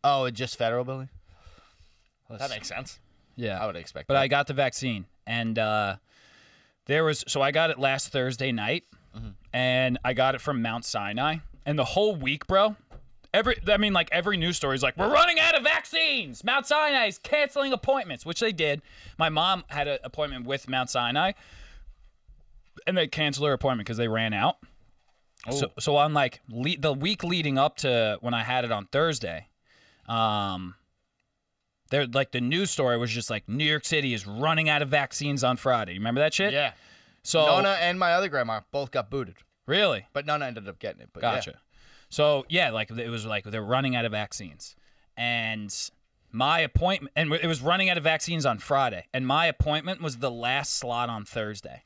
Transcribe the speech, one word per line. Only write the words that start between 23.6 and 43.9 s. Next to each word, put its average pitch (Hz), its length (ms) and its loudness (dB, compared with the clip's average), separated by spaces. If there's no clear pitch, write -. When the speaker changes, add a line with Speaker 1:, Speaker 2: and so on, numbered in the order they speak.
Speaker 2:
'cause 113 100 -4
they 117 100 0
ran 110 280 0
out. 120 220 0
So, 139 160 -2
Speaker 1:
Oh. - 140 -10
Speaker 2:
so 147 160 0
on, 147 180 4
like, 139 340 0
le-, 127 300 -4
the 147 160 0
week 170 300 -2
leading 160 340 0
up 147 200 2
to 117 440 2
when 120 140 -2
I 113 80 -2
had 123 220 0
it 113 60 -2
on 101 140 -2
Thursday, 131 640 -2
um, 101 680 0
there, 139 160 2
like, 131 260 0
the 123 100 -2
news 165 280 0
story 123 260 2
was 117 160 0
just 117 200 -4
like, 107 180 -6
"New 139 160 0
York 151 200 0
City 139 280 0
is 98 140 -6
running 156 420 0
out 147 140 2
of 135 60 -4
vaccines 143 540 0
on 123 140 2
Friday." 113 360 2
You 92 60 -8
remember 117 220 0
that 156 120 4
shit? 190 200 0
Speaker 1:
Yeah. 143 200 0
Speaker 2:
So 160 240 4
Speaker 1:
Nona 190 220 6
and 175 180 2
my 170 140 4
other 185 160 2
grandma 117 300 -2
both 143 200 -4
got 110 180 -2
booted. 123 280 -6
Speaker 2:
Really? 151 480 2
Speaker 1:
But 143 140 -4
Nona 147 180 0
ended 110 240 -10
up 87 80 -14
getting - 240 -10
it. - 100 -20
But - 120 -8
yeah. 117 120 2
Speaker 2:
Gotcha. - 240 -8
So, 147 400 4
yeah, 165 200 2
like, 110 220 -4
it 117 180 -6
was 113 160 -6
like, 104 200 -4
"They're 107 180 -6
running 127 320 0